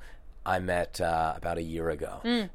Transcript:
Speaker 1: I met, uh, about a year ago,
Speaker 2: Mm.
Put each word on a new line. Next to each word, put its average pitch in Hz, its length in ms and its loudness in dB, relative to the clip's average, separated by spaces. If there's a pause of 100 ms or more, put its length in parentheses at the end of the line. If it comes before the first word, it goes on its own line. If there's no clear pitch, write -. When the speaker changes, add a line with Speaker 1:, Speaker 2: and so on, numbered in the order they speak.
(460)
Speaker 1:
I 92 140 4
met, 87 380 2
uh, 80 380 4
about 85 220 -2
a 85 40 -2
year 82 280 0
ago, - 340 -4
Speaker 2:
Mm. 233 300 2